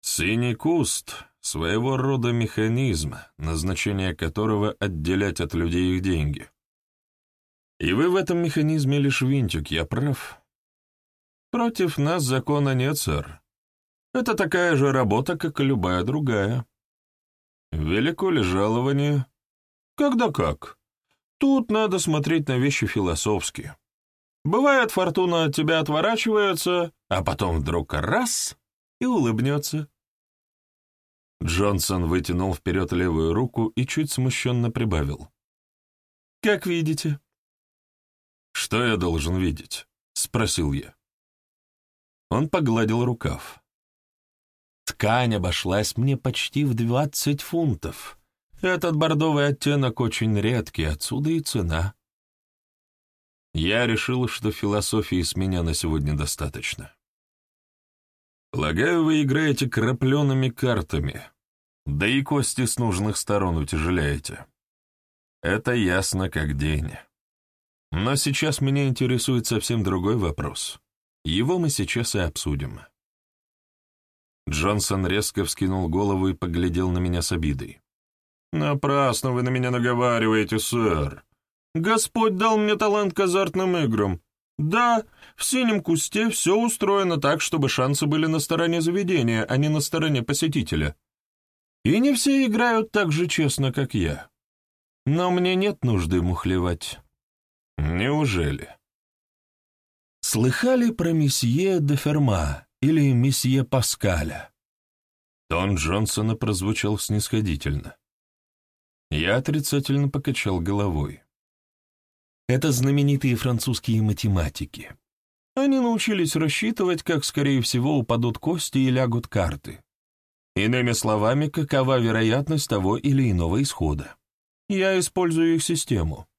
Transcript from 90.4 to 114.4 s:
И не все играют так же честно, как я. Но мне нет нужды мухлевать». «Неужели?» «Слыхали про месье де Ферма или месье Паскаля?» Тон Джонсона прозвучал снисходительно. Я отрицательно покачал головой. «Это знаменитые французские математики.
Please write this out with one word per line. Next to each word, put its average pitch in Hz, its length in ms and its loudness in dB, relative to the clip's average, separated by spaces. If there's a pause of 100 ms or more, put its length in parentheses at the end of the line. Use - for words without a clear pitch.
И 180 160 4
не 277 140 4
все 269 320 2
играют 220 440 2
так 190 220 2
же 170 140 0
честно, 135 440 0
как 135 220 -4
я. 80 380 -2 (720)
Но 170 260 2
мне 180 260 2
нет 196 280 0
нужды 90 380 2
мухлевать». 90 800 -2 (760)
«Неужели?» 87 1000 -2 (1500)
«Слыхали 240 680 2
про 165 220 -2
месье 156 680 2
де 143 160 0
Ферма 113 720 0 (140)
или 143 320 4
месье 131 520 2
Паскаля?» 90 880 -2 (960)
Тон 92 280 0
Джонсона 107 600 0
прозвучал 104 640 0
снисходительно. 92 1000 -2 (1120)
Я 85 260 2
отрицательно 143 720 0
покачал 120 520 -2
головой. 85 600 -2 (1200)
«Это 131 240 2
знаменитые 139 640 2
французские 117 680 0
математики. 98 920 -2 (600)